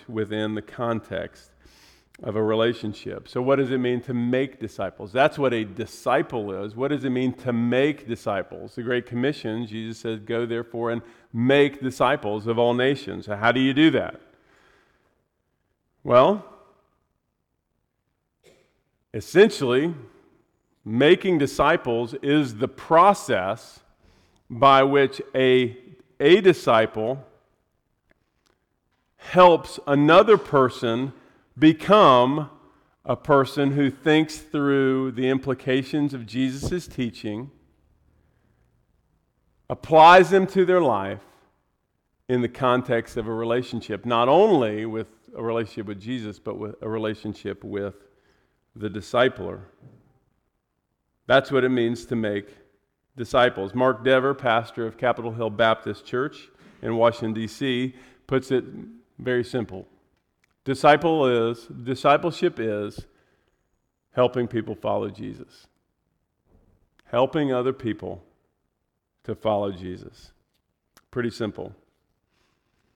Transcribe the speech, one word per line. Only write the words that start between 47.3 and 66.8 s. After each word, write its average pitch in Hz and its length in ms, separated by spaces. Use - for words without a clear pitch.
with 101 320
the 107 140
discipler. 98 720
That's 135 260
what 131 100
it 139 60
means 117 380
to 123 100
make 104 400
disciples. 120 560
Mark 127 280
Dever, 131 300
pastor 117 540
of 110 100
Capitol 117 360
Hill 113 180
Baptist 107 560
Church 131 420
in 113 160
Washington, 113 380
D 113 120
C, 127 480
puts 135 240
it 127 140
very 123 260
simple. 101 420
Disciple 147 880
is, 117 160
discipleship 151 760
is 104 460
helping 123 340
people 110 280
follow 104 340
Jesus. 107 580